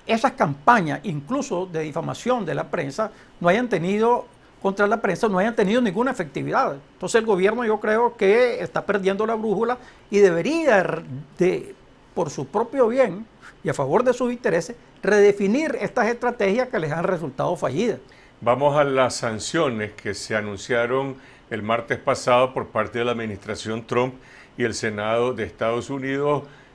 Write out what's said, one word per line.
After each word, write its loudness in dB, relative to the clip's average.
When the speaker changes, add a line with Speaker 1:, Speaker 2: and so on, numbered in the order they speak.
Speaker 1:
esas 0
campañas, 2
incluso -4
de -6
difamación -4
de -4
la -4
prensa, -6
no 0
hayan 2
tenido, 0
contra 0
la 0
prensa, 0
no 2
hayan 0
tenido 2
ninguna 0
efectividad. -2
Entonces 2
el -2
gobierno 2
yo 0
creo 0
que 4
está -4
perdiendo 0
la 0
brújula 0
y 2
debería 4
r-, 0
de, 0
por -2
su -8
propio 2
bien 0
y -4
a -2
favor 2
de 4
sus -2
intereses, -2
redefinir 4
estas 0
estrategias 0
que -4
les -4
han -2
resultado -2
fallidas. -2
Speaker 2:
Vamos 2
a 6
las 2
sanciones -2
que -8
se -6
anunciaron -2
el -6
martes -2
pasado 2
por -6
parte -4
de -2
la 0
administración -8
Trump 0
y 0
el -2
Senado -2
de -6
Estados -4
Unidos. -2